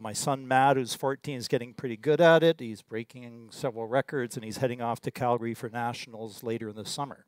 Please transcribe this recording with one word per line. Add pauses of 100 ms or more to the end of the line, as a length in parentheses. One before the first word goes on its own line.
my
son
Matt,
who's
fourteen,
is
getting
pretty
good
at
it.
He's
breaking
several
records,
and
he's
heading
off
to
Calgary
for
nationals
later
in
the
summer.